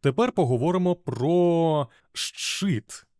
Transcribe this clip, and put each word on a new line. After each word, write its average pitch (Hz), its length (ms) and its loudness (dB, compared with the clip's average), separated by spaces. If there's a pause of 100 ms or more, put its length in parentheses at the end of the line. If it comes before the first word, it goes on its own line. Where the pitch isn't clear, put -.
Тепер 208 300 0
поговоримо 170 640 0
про 165 920 0 (260)
щит. - 920 -6 (140)